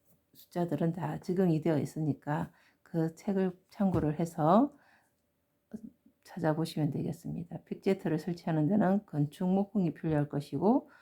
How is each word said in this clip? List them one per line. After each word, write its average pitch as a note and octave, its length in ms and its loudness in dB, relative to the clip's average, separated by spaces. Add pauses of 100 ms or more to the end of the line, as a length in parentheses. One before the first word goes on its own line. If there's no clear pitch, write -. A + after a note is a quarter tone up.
(340)
숫자들은 E3+ 600 -2
다 D#3 260 -6
적용이 F3+ 420 0
되어 D#3+ 160 2
있으니까 D3+ 760 -4 (300)
그 D#3+ 320 -4
책을 F#3+ 420 -2 (140)
참고를 D#3+ 500 0
해서 E3+ 560 4 (1500)
찾아보시면 D#3+ 680 -2
되겠습니다. D#3+ 760 -6
빅제트를 F#3+ 520 -2
설치하는 D#3+ 500 -2
데는 G3 380 2
건축 D3+ 420 -2
목공이 F#3+ 460 0
필요할 D3 340 0
것이고 D3 600 0 (120)